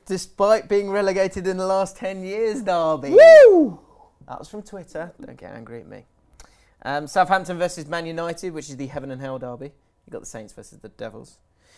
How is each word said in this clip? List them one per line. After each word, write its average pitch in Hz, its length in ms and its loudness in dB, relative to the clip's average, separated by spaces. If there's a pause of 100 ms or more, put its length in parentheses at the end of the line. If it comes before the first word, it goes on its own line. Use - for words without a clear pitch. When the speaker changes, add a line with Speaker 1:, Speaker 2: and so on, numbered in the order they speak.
Speaker 1:
despite 202 640 -2
being 202 200 -2
relegated 196 600 -4
in 185 80 -4
the 185 100 -6
last 190 300 -4
ten 190 260 -12
years 214 400 -6
derby. 165 480 -4
Speaker 2:
Woo! 415 720 10 (480)
Speaker 1:
That 127 100 -16
was - 100 -20
from 214 140 -18
Twitter. 175 580 -14
Don't - 160 -20
get 90 160 -20
angry 117 280 -20
at - 80 -20
me. 101 160 -20 (800)
Um, 143 240 -8
Southampton 180 500 -2
versus 170 300 -8
Man 165 180 -8
United, 170 460 -10
which 147 180 -16
is 135 60 -18
the 135 100 -12
heaven 139 240 -14
and 131 100 -16
hell 131 200 -12
derby. 127 320 -16 (340)
You - 60 -20
got - 80 -14
the - 60 -20
Saints 110 260 -20
versus - 260 -20
the 110 120 -20
Devils. 113 480 -20 (400)